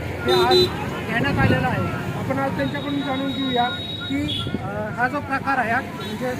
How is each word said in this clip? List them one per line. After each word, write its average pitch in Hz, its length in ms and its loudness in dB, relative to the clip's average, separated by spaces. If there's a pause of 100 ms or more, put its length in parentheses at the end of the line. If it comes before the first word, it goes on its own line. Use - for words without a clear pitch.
(260)
हे - 60 4
आज 370 240 6 (540)
घेण्यात 254 280 2
आलेलं 254 300 4
आहे. - 360 -2 (200)
आपण 262 140 0
आज 269 180 0
त्यांच्याकडून 277 440 -2
जाणून 269 320 -2
घेऊया 254 320 0 (440)
की, 285 340 -2 (200)
अ, - 40 -4 (300)
हा 247 120 2
जो 285 120 -2
प्रकार 269 380 -2
आहे, 226 140 2
हा 254 80 2
म्हणजे, 214 460 -6
अ, 247 140 -2